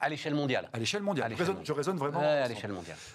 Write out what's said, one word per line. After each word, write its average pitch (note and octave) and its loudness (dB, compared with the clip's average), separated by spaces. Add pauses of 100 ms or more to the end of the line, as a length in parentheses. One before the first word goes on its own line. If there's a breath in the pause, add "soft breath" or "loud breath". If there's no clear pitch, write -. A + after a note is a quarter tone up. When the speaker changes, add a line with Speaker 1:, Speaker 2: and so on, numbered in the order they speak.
Speaker 1:
À C#3 2
l'échelle D3+ -2
mondiale. B2+ 2
Speaker 2:
À A#2+ -6
l'échelle G3 0
mondiale. E3+ 2
Speaker 1:
À - 0
Speaker 2:
Je A2+ -6
Speaker 1:
l'échelle A#2 0
Speaker 2:
raisonne, F#3 2
Speaker 1:
mondiale. - -8
Speaker 2:
je D3+ 0
raisonne D#3 0
vraiment D3 0
Speaker 1:
Ouais, D3+ 4
à D3+ 6
Speaker 2:
ensemble. A#2+ 2
Speaker 1:
l'échelle G#2 -4
mondiale. E2+ -8 (180)